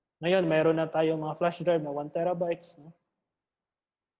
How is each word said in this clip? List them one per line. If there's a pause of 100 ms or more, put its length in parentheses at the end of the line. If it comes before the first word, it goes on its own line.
(200)
ngayon,
meron
na
tayong
mga
flash
drive
na
one
terabytes,
no? (1300)